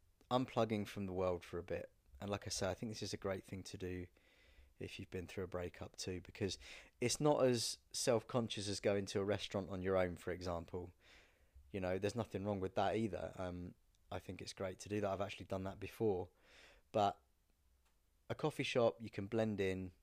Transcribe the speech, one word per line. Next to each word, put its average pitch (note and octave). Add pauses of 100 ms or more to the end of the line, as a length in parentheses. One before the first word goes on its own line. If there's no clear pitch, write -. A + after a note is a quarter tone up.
(300)
unplugging A2+
from G2+
the F#2
world F#2
for -
a F2
bit. - (300)
And G2+
like G2+
I F#2+
say, -
I F#2
think A#2
this G#2
is G2+
a G#2
great F#2+
thing F#2+
to -
do F2+ (760)
if -
you've G2+
been F2+
through -
a F2
breakup F2+
too, F2+
because - (420)
it's A#2+
not D3
as B2 (140)
self-conscious A2+
as G2
going G2+
to G2+
a G2
restaurant G2
on F#2+
your F#2+
own, F2+
for -
example. F2+ (840)
You G2
know, F#2
there's G2+
nothing G#2
wrong G2+
with F#2
that G2
either. F#2
Um, F2+ (380)
I -
think -
it's -
great F#2
to -
do G#2
that. G2+
I've F#2+
actually F#2+
done F#2+
that F#2+
before. G2 (640)
But G2+ (1120)
a A#2+
coffee -
shop, A#2
you A2
can G2
blend A2
in F#2 (120)